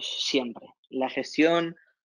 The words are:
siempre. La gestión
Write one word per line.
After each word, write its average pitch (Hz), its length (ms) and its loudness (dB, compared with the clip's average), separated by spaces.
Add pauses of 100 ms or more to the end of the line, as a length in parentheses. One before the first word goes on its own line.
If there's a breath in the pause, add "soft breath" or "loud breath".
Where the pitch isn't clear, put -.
siempre. - 640 -4 (220)
La 131 200 -2
gestión 165 680 2 (360 soft breath)